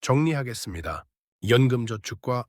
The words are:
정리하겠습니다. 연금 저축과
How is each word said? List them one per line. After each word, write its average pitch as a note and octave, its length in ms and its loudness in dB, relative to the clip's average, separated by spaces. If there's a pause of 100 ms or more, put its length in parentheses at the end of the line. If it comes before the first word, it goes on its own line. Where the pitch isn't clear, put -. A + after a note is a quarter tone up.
정리하겠습니다. A#2+ 1040 -2 (440)
연금 B2 380 4
저축과 A2+ 640 -6